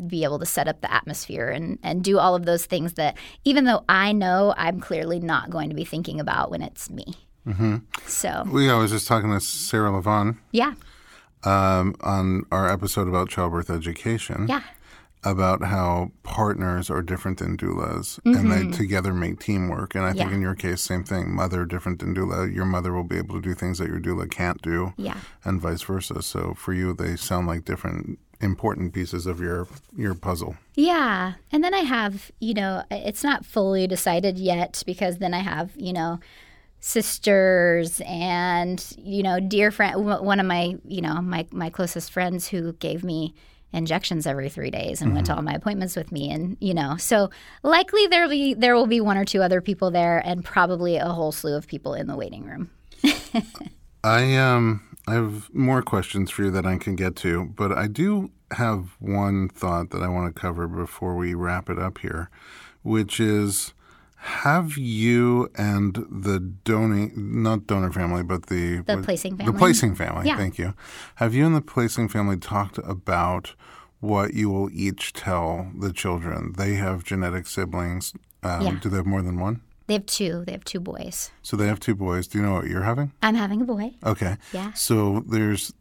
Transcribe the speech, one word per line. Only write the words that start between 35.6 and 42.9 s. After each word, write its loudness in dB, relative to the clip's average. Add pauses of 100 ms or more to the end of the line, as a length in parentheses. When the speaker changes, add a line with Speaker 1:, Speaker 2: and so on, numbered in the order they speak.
Speaker 1:
you -6
know, -2 (600)
sisters 4
and, 0 (140)
you -4
know, 2
dear 4
friend, 2
w-, 0
one 4
of 4
my, 0 (100)
you -6
know, -2
my, -2
my -4
closest -4
friends -2
who -4
gave -6